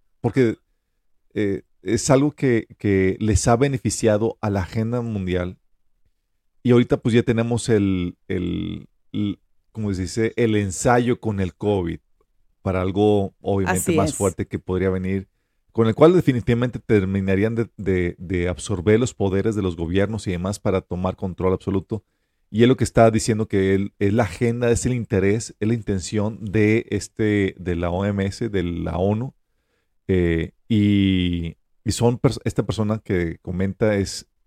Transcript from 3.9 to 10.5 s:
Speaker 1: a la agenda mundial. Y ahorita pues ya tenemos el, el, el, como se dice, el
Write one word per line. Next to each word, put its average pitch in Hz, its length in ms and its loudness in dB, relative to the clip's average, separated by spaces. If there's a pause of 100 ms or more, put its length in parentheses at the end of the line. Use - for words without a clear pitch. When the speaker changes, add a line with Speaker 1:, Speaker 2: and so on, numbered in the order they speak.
Speaker 1:
a 107 100 -2
la 98 100 0
agenda 113 400 -4
mundial. 92 580 -4 (1040)
Y 120 100 4
ahorita 120 260 4
pues 113 160 0
ya 117 80 6
tenemos 117 480 -2
el, 95 460 2 (120)
el, 87 580 -6 (260)
el, 104 280 -4 (320)
como 107 220 -4
se 92 80 -4
dice, 113 340 -2
el 113 200 2